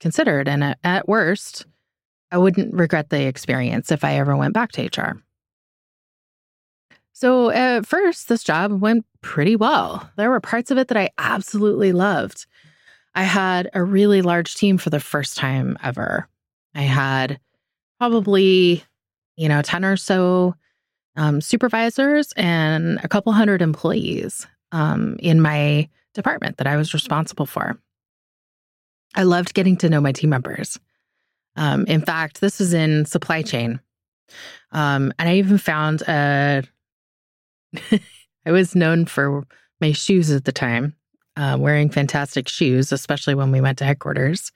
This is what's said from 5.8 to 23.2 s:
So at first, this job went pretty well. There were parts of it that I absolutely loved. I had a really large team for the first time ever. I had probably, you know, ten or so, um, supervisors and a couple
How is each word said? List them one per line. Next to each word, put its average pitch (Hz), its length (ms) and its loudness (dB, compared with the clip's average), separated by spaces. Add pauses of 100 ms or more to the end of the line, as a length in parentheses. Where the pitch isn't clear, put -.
So 254 380 2
at 247 340 0
first, 349 420 0
this 233 160 0
job 190 380 0
went 220 240 2 (160)
pretty 175 340 0
well. 214 640 -2
There 214 120 0
were 254 120 0
parts 240 300 -4
of 254 60 0
it 262 120 0
that 226 80 0
I 190 200 0
absolutely 202 760 0
loved. 180 540 -2 (680)
I 190 80 -2
had 185 500 0
a 190 80 -2
really 196 400 4
large 170 340 0
team 196 220 2
for 170 120 -6
the 151 100 0
first - 380 -6
time 131 440 -2
ever. - 460 -6 (480)
I 147 60 -6
had 135 580 0 (580)
probably, 190 840 4 (540)
you 160 100 -2
know, 147 140 4
ten 175 240 -2
or 196 100 2
so, 185 600 2 (600)
um, 151 240 0
supervisors 240 960 0
and 165 680 0
a - 40 -4
couple 208 240 0